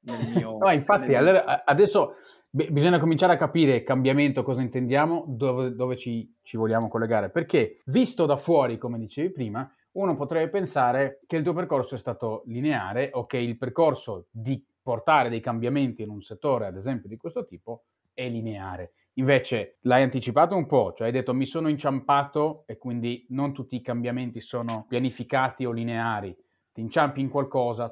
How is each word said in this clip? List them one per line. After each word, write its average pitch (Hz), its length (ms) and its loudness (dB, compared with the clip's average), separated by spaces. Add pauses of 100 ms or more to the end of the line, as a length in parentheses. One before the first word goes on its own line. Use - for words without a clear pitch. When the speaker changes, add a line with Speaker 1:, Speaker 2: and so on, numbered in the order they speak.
Speaker 1:
nel 233 160 -10
Speaker 2:
<laughs> 226 280 0
Speaker 1:
mio, 220 120 -8
Speaker 2:
No, 196 120 4
infatti, 165 300 4
Speaker 1:
nel 131 100 -2
mio 127 80 6
Speaker 2:
allora, 185 260 6
a-, - 220 0
adesso 180 480 4 (360)
bi-, 151 200 -2
bisogna 160 300 4
cominciare 165 320 4
a 165 40 6
capire 143 460 4
cambiamento 135 640 2
cosa 131 180 -2
intendiamo, 135 640 0
dove, 127 480 -2
dove 123 220 -4
ci, 117 460 -8
ci - 140 -12
vogliamo 110 320 2
collegare, 110 420 0
perché 156 560 0
visto 180 400 2
da 143 100 2
fuori, 135 420 2
come 117 200 -6
dicevi 143 340 -6
prima, 127 380 -6 (220)
uno 185 220 0
potrebbe 160 360 -2
pensare 135 760 0
che - 100 -6
il 160 60 0
tuo 165 120 0
percorso 139 420 -2
è - 20 -6
stato 113 480 -6
lineare 120 680 -2
o 120 140 -4
che 131 120 -4
il 120 200 -2
percorso 127 720 -2
di 113 340 -6 (160)
portare 127 480 2
dei 117 120 -2
cambiamenti 120 600 -2
in 104 80 -8
un 104 120 -12
settore, 113 440 -2
ad 92 100 -10
esempio, 104 320 -6
di 110 80 -14
questo 170 280 -8
tipo, - 420 -16 (280)
è 127 140 -8
lineare. 98 640 -8 (220)
Invece 131 680 2
l'hai 127 240 6
anticipato 131 500 2
un 165 120 0
po', 110 300 2
cioè 113 120 -2
hai 120 40 -2
detto: 123 220 -2
"Mi 135 120 0
sono 160 220 -4
inciampato", 143 1000 0
e 110 100 -12
quindi 120 520 -6
non 139 220 -2
tutti 131 220 -10
i 120 80 -6
cambiamenti 120 580 -4
sono 117 480 -8
pianificati 127 760 -2
o 120 80 -2
lineari. 113 640 -4 (360)
Ti - 80 -12
inciampi 139 400 0
in 135 80 -2
qualcosa, 123 640 -2